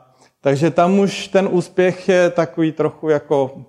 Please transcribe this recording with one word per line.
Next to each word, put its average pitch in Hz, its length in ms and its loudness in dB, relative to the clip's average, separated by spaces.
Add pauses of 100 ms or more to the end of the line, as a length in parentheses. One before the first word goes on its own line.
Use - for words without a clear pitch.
(440)
Takže 143 280 0
tam 180 280 2
už - 280 -2
ten 190 240 0
úspěch 180 580 -2
je 180 200 4
takový 165 420 -2
trochu 151 380 -4
jako 143 420 0 (180)